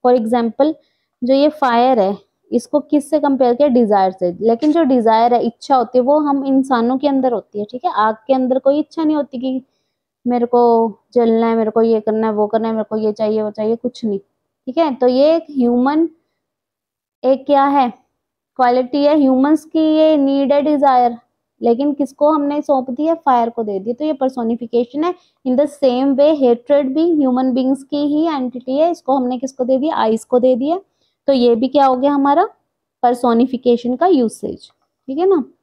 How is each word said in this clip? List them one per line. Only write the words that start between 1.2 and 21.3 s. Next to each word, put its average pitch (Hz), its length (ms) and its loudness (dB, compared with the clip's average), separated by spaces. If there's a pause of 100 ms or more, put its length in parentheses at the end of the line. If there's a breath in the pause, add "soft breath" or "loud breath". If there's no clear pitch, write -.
जो 254 120 2
ये 285 160 4
fire 247 500 0
है, 196 160 0 (340)
इसको 277 320 -2
किससे 294 380 -2
compare 262 340 0
किया, 285 160 2
desire 208 420 2
से। 180 180 -4 (100)
लेकिन 233 320 0
जो 330 120 2
desire 240 500 2
है, 226 100 2
इच्छा 262 320 -2
होती 247 220 0
है, 247 60 2
वो 294 160 2
हम 277 260 -2
इंसानों 262 520 0
के 285 100 -2
अंदर 262 240 0
होती 208 260 -8
है, 208 80 -6
ठीक - 180 -14
है। - 100 -2
आग 214 220 0 (100)
के 269 80 0
अंदर 254 260 0
कोई 285 200 2
इच्छा 320 240 -6
नहीं 311 120 0
होती 277 240 -6
कि 262 220 -6 (640)
मेरे 240 220 0
को 240 120 2 (540)
जलना 226 320 2
है, 226 100 0
मेरे 220 140 0
को 226 120 0
ये 226 200 2
करना 220 240 -2
है, 220 80 -2
वो 208 140 0
करना 226 200 -2
है, 226 60 -4
मेरे 214 120 -4
को 214 120 -8
ये 214 160 -2
चाहिए, 214 280 -2
वो 214 100 -6
चाहिए, 214 260 -4
कुछ - 260 -8
नहीं, 202 140 -4 (480)
ठीक 254 120 -6
है। 302 180 -2
तो 247 120 0
ये 277 280 2
एक 330 140 -6
human, 269 580 0 (1120)
एक 262 240 0
क्या 277 200 2
है, 277 260 0 (680)
quality 254 460 0
है 294 120 4
Humans 277 500 2
की, 320 140 -2 (100)
ये 311 280 4
need 277 340 0
है, 285 120 2
desire। 262 540 2 (420)